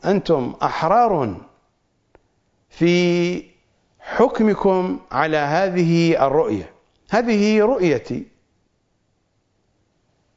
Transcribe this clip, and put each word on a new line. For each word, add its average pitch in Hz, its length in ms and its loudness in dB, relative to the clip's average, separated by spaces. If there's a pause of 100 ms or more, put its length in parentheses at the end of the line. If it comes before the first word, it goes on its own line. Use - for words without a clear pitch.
أنتم 165 580 0
أحرار 170 720 0 (1300)
في 175 720 0 (580)
حكمكم 196 1000 0 (120)
على 156 240 0
هذه 170 880 0
الرؤية. 131 460 -2 (380)
هذه 214 520 2
رؤيتي، 180 640 0 (2000)